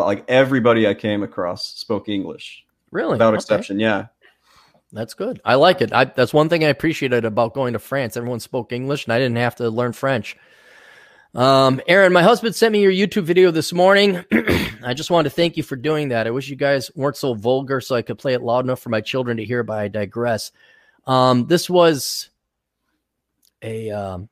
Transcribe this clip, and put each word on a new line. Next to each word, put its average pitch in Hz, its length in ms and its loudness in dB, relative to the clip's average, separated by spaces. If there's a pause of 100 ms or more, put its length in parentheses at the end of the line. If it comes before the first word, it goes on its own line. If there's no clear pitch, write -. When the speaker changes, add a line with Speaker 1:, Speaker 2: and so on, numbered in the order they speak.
Speaker 1:
like, 101 240 -2
everybody 123 580 4
I 101 60 2
came 104 300 -4
across 92 420 -8
spoke - 420 -8
English. 92 560 -8 (280)
Speaker 2:
Really? 240 220 -4
Speaker 1:
Without 113 200 4
Speaker 2:
Okay. 104 80 -2
Speaker 1:
exception, 101 380 -4
yeah. 107 260 0 (880)
Speaker 2:
That's 110 200 -10
good. 226 300 -8
I 113 120 2
like 175 260 4
it. 110 100 -2
I, 127 140 4
that's 127 280 -2
one 151 140 4
thing 160 160 0
I 151 60 2
appreciated 127 560 -2
about 113 280 -2
going 127 200 -2
to 110 60 -4
France. 131 360 -6
Everyone 120 240 -6
spoke 123 320 -8
English, 131 340 -6
and 117 60 -4
I 113 80 2
didn't 127 160 0
have 120 200 0
to 120 140 -2
learn 120 220 -2
French. 127 460 -4 (960)
Um, 131 520 4
Aaron, 180 280 4
my 175 100 6
husband 226 320 2
sent 226 160 2
me 208 100 2
your 190 120 4
YouTube 190 300 0
video 175 280 4
this 160 220 -2
morning. 190 540 4
<clears throat> - 40 -6 (540)
I 123 80 -2
just 143 180 -6
wanted 160 200 2
to - 40 -14
thank 170 220 0
you 151 60 -4
for 143 120 -10
doing 147 340 -4
that. 113 180 -2
I 113 40 -4
wish 131 160 -6
you 139 80 -10
guys 139 400 -2
weren't 139 220 -4
so 131 160 -4
vulgar 127 480 -2
so - 120 -6
I 117 100 -2
could 113 140 -10
play 131 180 -2
it 123 60 -2
loud 120 220 0
enough 127 160 -4
for - 100 -16
my 110 120 -2
children 123 340 -4
to 110 80 -6
hear, 120 200 -4
but 110 140 -6
I 104 120 -4
digress. 107 640 -4 (520)
Um, 127 420 2
this 170 220 0
was 170 600 2 (1300)
a, 113 300 -10
um, 98 400 -8